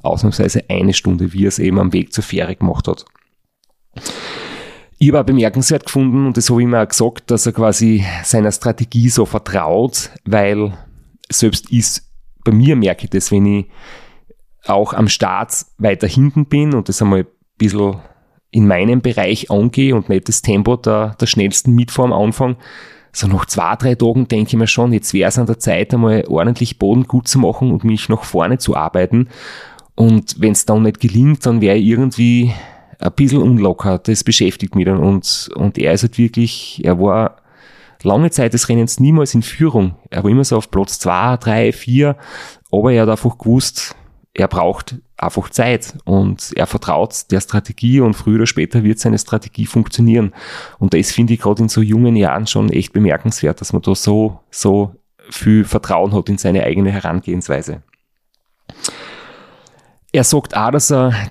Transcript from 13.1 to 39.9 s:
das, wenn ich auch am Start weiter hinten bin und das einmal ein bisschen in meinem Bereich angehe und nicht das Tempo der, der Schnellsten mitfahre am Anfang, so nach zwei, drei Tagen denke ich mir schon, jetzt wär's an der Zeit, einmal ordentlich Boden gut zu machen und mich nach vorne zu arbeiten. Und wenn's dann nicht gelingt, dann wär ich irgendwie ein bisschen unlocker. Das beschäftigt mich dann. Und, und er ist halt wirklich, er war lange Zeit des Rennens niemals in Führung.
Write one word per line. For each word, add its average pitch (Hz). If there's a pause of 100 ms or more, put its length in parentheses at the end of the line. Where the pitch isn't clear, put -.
das, 95
wenn 101
ich 101 (1000)
auch 101
am 107
Start 98 (240)
weiter 104
hinten 143
bin 147
und 110
das -
einmal 98
ein 90 (300)
bisschen 101 (540)
in 107
meinem 101
Bereich 107
angehe 120
und 107
nicht 95
das -
Tempo 104
der, 107
der 120
Schnellsten 107
mitfahre 120
am 104
Anfang, 123 (560)
so -
nach 95
zwei, 92
drei 123
Tagen 117
denke 107
ich -
mir 113
schon, 120
jetzt -
wär's 98
an 123
der 113
Zeit, 95
einmal 113
ordentlich 117
Boden 113
gut 123
zu -
machen 127
und -
mich 110
nach 110
vorne 92
zu -
arbeiten. 92 (680)
Und 113
wenn's 107
dann 110
nicht 107
gelingt, 123
dann 117
wär 101
ich 107
irgendwie 120 (460)
ein 87
bisschen 139
unlocker. 101
Das 110
beschäftigt -
mich 92
dann. 190
Und, -
und -
er -
ist 101
halt 117
wirklich, 117
er 87
war 101 (600)
lange 143
Zeit 117
des -
Rennens 117
niemals 147
in 120
Führung. 110 (140)